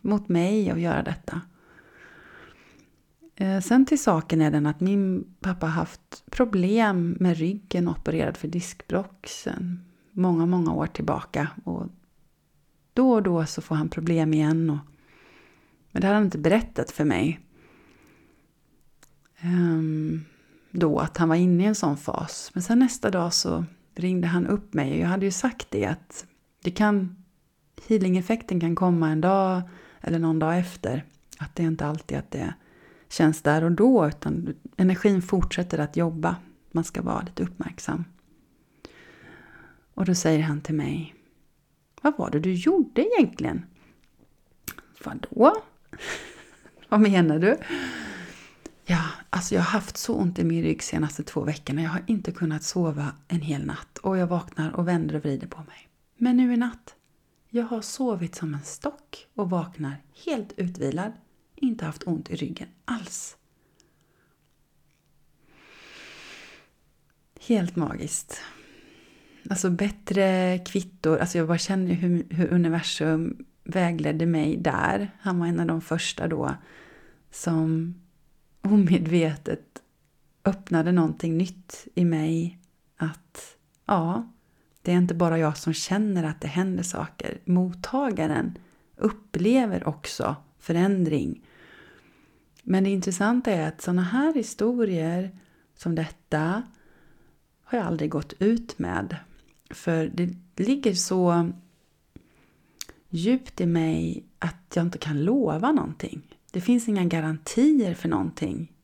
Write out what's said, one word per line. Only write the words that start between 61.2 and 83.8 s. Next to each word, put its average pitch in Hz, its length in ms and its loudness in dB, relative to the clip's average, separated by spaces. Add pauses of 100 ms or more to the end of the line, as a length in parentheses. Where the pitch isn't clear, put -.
Inte 233 300 -2
haft 156 180 -8
ont 160 280 -6
i 170 60 -6
ryggen - 320 -8 (160)
alls." - 520 -10 (4000)
Helt 190 360 2
magiskt. - 640 -6 (1080)
Alltså 185 200 0
bättre 190 880 2
kvittor. 180 600 -2
Alltså 175 200 0
jag 160 100 0
bara 170 100 2
känner 185 360 0
hur, 175 360 0
hur 170 220 0
universum 165 920 0 (180)
vägledde 165 640 0
mig 156 300 2
där. 196 540 0 (100)
Han 180 180 0
var 170 80 2
en 170 140 0
av 170 60 0
de 165 140 0
första - 480 -4
då 135 260 -2 (760)
som 160 640 0 (680)
omedvetet 170 1200 2 (640)
öppnade 175 480 2
någonting 165 460 2
nytt - 560 -6
i 180 100 4
mig. 165 540 0 (380)
Att - 600 -8 (300)